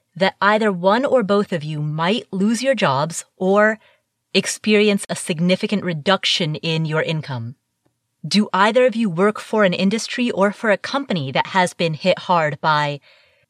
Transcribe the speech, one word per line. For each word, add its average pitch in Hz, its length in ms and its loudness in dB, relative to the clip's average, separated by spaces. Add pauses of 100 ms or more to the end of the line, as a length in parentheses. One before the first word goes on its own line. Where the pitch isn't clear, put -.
(160)
that 190 240 0
either 208 300 2
one 190 340 2
or 254 180 2
both 202 300 0
of 151 120 -4
you 151 160 -6
might 160 500 -2
lose 208 320 0
your 269 120 2
jobs 156 500 -2 (120)
or 208 420 2 (560)
experience 208 720 2
a 170 80 -2
significant 185 640 -2
reduction 170 760 -2
in 160 280 -2
your 156 180 0
income? 135 540 -6 (680)
Do 202 280 2
either 220 320 4
of 226 100 0
you 226 140 -2
work 190 300 0
for 214 240 0
an 175 100 2
industry 226 560 -2
or 196 220 0
for 220 180 -2
a 185 80 2
company 170 540 -6
that - 160 0
has 180 260 0
been 160 200 -2
hit 180 260 0
hard 156 400 0
by 147 400 0 (500)